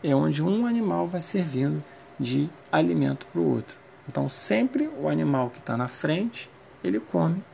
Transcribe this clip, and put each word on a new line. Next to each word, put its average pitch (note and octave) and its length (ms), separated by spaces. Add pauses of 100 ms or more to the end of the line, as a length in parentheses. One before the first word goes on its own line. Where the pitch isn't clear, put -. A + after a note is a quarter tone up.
É C#3+ 120
onde D3+ 280
um G#3 220
animal F#3+ 420
vai F3 140
servindo D3+ 600 (360)
de C#3 300 (220)
alimento D#3 560
pro E3+ 140
outro. B2 360 (300)
Então, C#3 220
sempre B3+ 600 (100)
o D3+ 100
animal C#3+ 400
que - 120
tá A#2+ 140
na B2 120
frente, F3 600 (340)
ele F#3 160
come F3+ 440 (100)